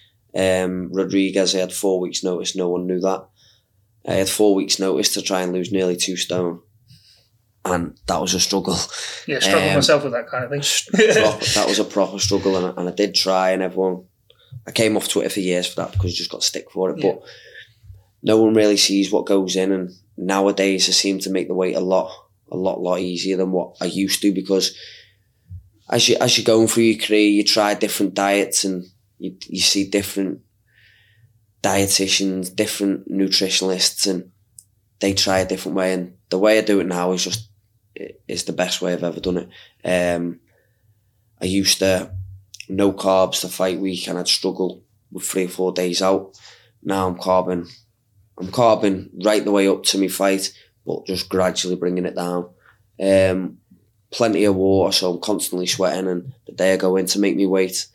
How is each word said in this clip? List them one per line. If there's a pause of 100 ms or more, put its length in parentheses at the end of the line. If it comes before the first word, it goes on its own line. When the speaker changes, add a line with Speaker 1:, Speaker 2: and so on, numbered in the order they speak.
(360)
Speaker 1:
Um,
Rodriguez,
he
had
four
weeks'
notice,
no
one
knew
that. (800)
I
had
four
weeks'
notice
to
try
and
lose
nearly
two
stone. (1120)
And (100)
that
was
a
struggle. (520)
Speaker 2:
Yeah,
struggle
Speaker 1:
Um,
Speaker 2:
myself
with
that
kind
of
thing.
Speaker 1:
stru-,
Speaker 2:
<laughs>
Speaker 1:
that
was
a
proper
struggle,
and,
and
I
did
try,
and
everyone, (640)
I
came
off
Twitter
for
years
for
that
because
you
just
got
stick
for
it,
Speaker 2:
Yeah.
Speaker 1:
but (1000)
no
one
really
sees
what
goes
in,
and (260)
nowadays
I
seem
to
make
the
weight
a
lot, (400)
a
lot,
lot
easier
than
what
I
used
to,
because (1160)
as
you,
as
you're
going
through
your
career,
you
try
different
diets,
and (340)
you, (120)
you
see
different (1200)
dietitians,
different
nutritionalists,
and (680)
they
try
a
different
way,
and (160)
the
way
I
do
it
now
is
just, (760)
is
the
best
way
I've
ever
done
it. (640)
Um, (1000)
I
used
to (560)
no
carbs
the
fight
week,
and
I'd
struggle (280)
with
three
or
four
days
out. (460)
Now
I'm
carbing, (680)
I'm
carbing (140)
right
the
way
up
to
my
fight, (320)
but
just
gradually
bringing
it
down. (520)
Um, (540)
plenty
of
water,
so
I'm
constantly
sweating,
and (120)
the
day
I
go
in
to
make
me
weight,